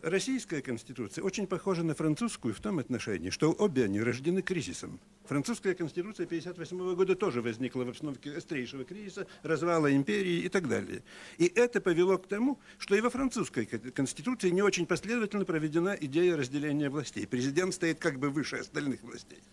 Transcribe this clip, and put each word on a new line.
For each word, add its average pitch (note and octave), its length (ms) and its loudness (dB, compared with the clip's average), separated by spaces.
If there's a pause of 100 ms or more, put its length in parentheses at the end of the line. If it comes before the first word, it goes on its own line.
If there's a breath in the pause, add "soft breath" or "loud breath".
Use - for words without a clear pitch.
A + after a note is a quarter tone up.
Российская F#3 600 -2
Конституция A#2+ 600 -6
очень F#3+ 220 -2
похожа F3 380 -2
на D#3+ 100 0
французскую D#3 640 0
в - 40 -14
том G3+ 200 -2
отношении, G#2 500 -4
что D#3 220 2
обе E3 340 2
они G2+ 160 2
рождены C3+ 400 0
кризисом. - 580 -6 (260)
Французская F3+ 500 0
Конституция F3 500 -4
пятьдесят E3+ 320 -6
восьмого F3+ 380 -4
года F#3 200 4
тоже B2+ 280 0
возникла A#2+ 400 -2
в B2 60 -2
обстановке C#3+ 460 -8
острейшего C3+ 480 -6
кризиса, G3 440 -10 (160 loud breath)
развала D#3 500 4
империи F3 460 2
и F3 100 -2
так F3+ 180 0
далее. G#2 360 -2 (340 loud breath)
И E3 80 6
это A#3 360 4
повело F3+ 360 4
к F#3 100 -6
тому, A#3+ 320 0 (200 loud breath)
что - 160 2
и G#3+ 60 6
во A#3+ 100 2
французской A#3+ 560 -2
кон-, A#2+ 240 -6
Конституции F3+ 580 -2
не F#3 140 4
очень F#3+ 240 2
последовательно G#3 580 0
проведена E3 560 0
идея E3 340 4
разделения C#3+ 540 0
властей. C3 380 -4
Президент C#3 480 0
стоит E3 240 0
как D3 180 0
бы C#3 140 0
выше C#3+ 240 -4
остальных C3 480 -4
властей. - 500 -16